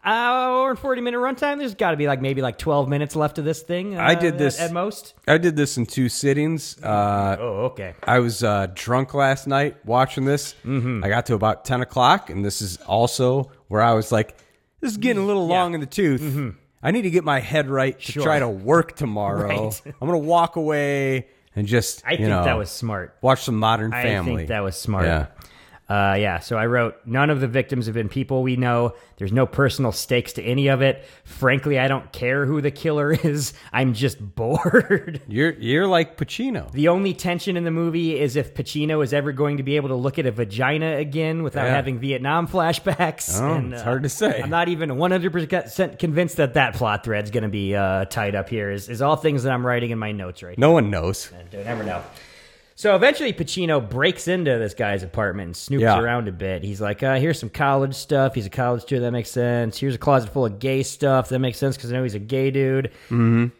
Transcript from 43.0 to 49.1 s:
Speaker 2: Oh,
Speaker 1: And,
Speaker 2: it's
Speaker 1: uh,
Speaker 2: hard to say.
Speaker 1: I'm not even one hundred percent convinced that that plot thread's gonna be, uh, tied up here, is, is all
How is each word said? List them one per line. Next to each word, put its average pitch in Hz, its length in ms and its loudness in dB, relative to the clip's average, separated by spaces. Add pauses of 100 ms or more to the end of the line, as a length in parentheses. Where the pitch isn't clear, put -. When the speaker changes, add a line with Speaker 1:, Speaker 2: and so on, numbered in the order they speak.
Speaker 2:
Oh, 151 120 0
Speaker 1:
And, 135 180 -2
Speaker 2:
it's 117 100 -10
Speaker 1:
uh, - 20 -10
Speaker 2:
hard 127 200 0
to 143 40 0
say. 127 360 0
Speaker 1:
I'm 143 40 -4
not 170 200 0
even 160 280 -2
one 175 140 2
hundred 185 220 0
percent 170 640 -2
convinced 165 380 0
that 135 180 2
that 131 200 4
plot 107 280 0
thread's 104 300 -4
gonna 107 160 0
be, 98 260 -2
uh, 95 300 0
tied 101 320 -4
up 98 120 -4
here, 104 220 -4
is, 101 180 -8
is 120 140 -6
all 147 140 4